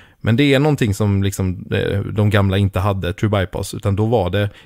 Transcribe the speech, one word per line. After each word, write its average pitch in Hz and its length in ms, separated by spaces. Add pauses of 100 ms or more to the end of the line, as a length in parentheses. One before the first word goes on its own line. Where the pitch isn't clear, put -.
(220)
Men 113 140
det 139 180
är 131 60
någonting 135 340
som 98 300
liksom, 98 480
eh, 98 280
de 101 300
gamla 98 280
inte 95 220
hade, 92 340
true 110 160
bypass, - 440
utan 101 220
då 107 100
var 110 240
det, 101 200 (160)